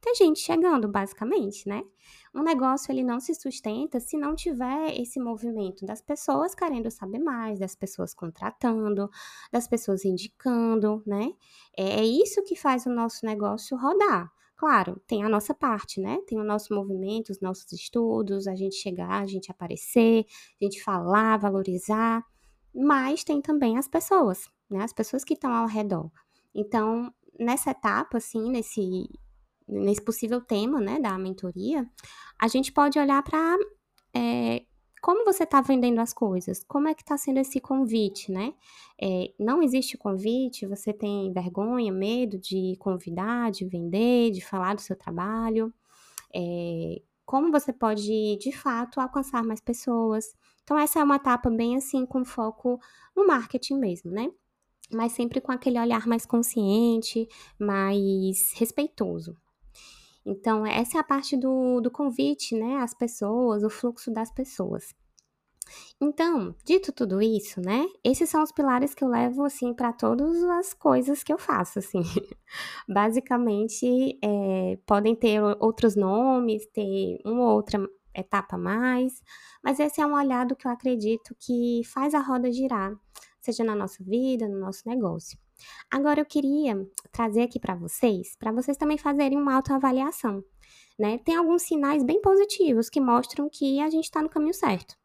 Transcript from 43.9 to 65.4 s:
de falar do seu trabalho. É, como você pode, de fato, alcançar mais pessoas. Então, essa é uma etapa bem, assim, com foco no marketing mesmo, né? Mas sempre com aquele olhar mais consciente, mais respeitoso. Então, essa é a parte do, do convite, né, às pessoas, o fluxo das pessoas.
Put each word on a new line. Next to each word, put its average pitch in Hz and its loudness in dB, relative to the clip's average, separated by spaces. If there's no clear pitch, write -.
de 185 -4
falar 190 -4
do 202 -8
seu - -6
trabalho. 220 -2
É, 170 -6
como 294 2
você 285 2
pode, 214 0
de 254 -6
fato, 247 -4
alcançar 262 -2
mais 220 -4
pessoas. 226 -2
Então, 294 0
essa 302 2
é 302 4
uma 285 6
etapa 254 2
bem, 233 0
assim, 262 -2
com 254 -2
foco 240 -4
no 392 6
marketing 269 2
mesmo, 180 -2
né? 220 -4
Mas 226 0
sempre 240 -2
com 269 -6
aquele 247 0
olhar 233 0
mais 233 0
consciente, 226 2
mais 196 0
respeitoso. 180 -4
Então, 214 0
essa 226 0
é - 2
a 311 0
parte 277 0
do, 254 2
do 240 0
convite, 269 -2
né, 233 -2
às 247 -4
pessoas, 226 0
o 220 2
fluxo 240 -6
das 220 -4
pessoas. - -6